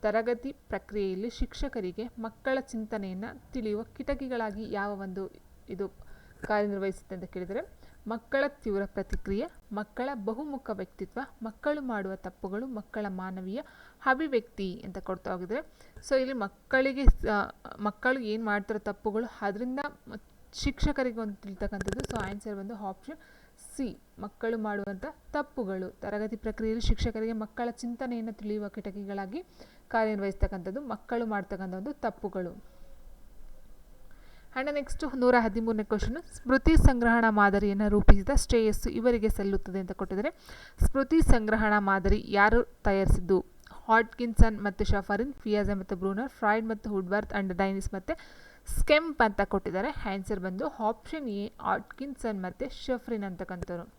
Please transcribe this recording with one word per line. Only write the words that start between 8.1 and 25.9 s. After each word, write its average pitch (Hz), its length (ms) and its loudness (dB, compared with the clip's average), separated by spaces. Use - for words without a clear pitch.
ತೀವ್ರ 202 360 -4
ಪ್ರತಿಕ್ರಿಯೆ, 202 640 -4
ಮಕ್ಕಳ 214 420 -6
ಬಹುಮುಖ 254 580 -6
ವ್ಯಕ್ತಿತ್ವ, 196 480 -8
ಮಕ್ಕಳು 294 380 -4
ಮಾಡುವ 202 360 -4
ತಪ್ಪುಗಳು, 190 500 -8
ಮಕ್ಕಳ 214 420 -8
ಮಾನವೀಯ 185 520 -8
ಅಭಿವ್ಯಕ್ತಿ 247 760 0
ಅಂತ 185 140 -10
ಕೊಡ್ತಾ 185 340 -6
ಹೋಗಿದ್ರೆ, 185 280 -6
so 269 120 4
ಇಲ್ಲಿ 262 120 -2
ಮಕ್ಕಳಿಗೆ 262 720 0
ಸ-, - 220 6
ಮಕ್ಕಳು 254 380 -2
ಏನ್ 226 260 -6
ಮಾಡ್ತಾರೋ 208 340 -2
ತಪ್ಪುಗಳು, 214 520 -4
ಅದರಿಂದ 226 400 -4
ಶಿಕ್ಷಕರಿಗೆ 254 680 0
ಒಂದು 208 140 -6
ತಿಳ್ತಕ್ಕಂಥದ್ದು. 196 680 -6
So, 254 160 -6
ಆನ್ಸರ್ 208 400 -6
ಬಂದು 196 180 -10
ಆಪ್ಷನ್ 208 440 -10
ಸಿ, 254 220 -6
ಮಕ್ಕಳು 226 400 -4
ಮಾಡುವಂಥ 202 460 -4
ತಪ್ಪುಗಳು. 196 580 -4